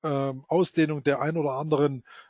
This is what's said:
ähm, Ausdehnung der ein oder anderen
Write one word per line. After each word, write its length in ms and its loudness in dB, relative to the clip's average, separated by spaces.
ähm, 460 -4
Ausdehnung 560 0
der 180 2
ein 160 -2
oder 140 -2
anderen 520 0